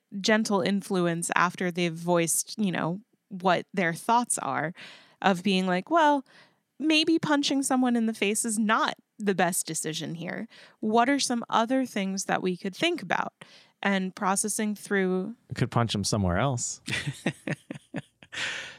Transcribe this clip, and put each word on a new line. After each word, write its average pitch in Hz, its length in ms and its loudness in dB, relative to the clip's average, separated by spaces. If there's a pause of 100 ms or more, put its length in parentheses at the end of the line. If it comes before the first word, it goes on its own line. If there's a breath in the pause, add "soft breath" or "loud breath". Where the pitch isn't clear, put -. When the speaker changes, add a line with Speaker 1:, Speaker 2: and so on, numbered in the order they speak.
(220)
Speaker 1:
gentle 214 400 2
influence 175 760 0
after 175 360 0
they've 170 220 0
voiced, 170 640 0
you 202 140 0
know, 175 300 -4 (280)
what 180 440 0
their 170 200 0
thoughts 233 440 0
are, 139 360 -4 (480 loud breath)
of 185 220 2
being 185 220 2
like, 185 240 0
"Well, 294 360 4 (540 soft breath)
maybe 320 380 4
punching 285 460 0
someone 254 320 2
in 226 100 2
the 220 80 0
face 220 320 -2
is 220 140 -2
not 233 380 2 (200)
the 208 160 0
best 180 320 0
decision 160 500 -6
here. 180 320 -8 (320 loud breath)
What 233 300 4
are 285 100 2
some 240 300 -2
other 254 360 2
things 190 400 -4
that 175 180 0
we 185 120 0
could 185 200 -8
think 339 260 0
about?" - 320 -2 (480 loud breath)
And 190 340 0
processing 208 600 -2
through 190 600 -2 (140)
Speaker 2:
We - 60 -10
could 120 160 -2
punch 117 240 2
'em 101 80 -2
somewhere 92 340 2
else. 123 480 -2
Speaker 3:
<laughs> - 60 -8 (1900 loud breath)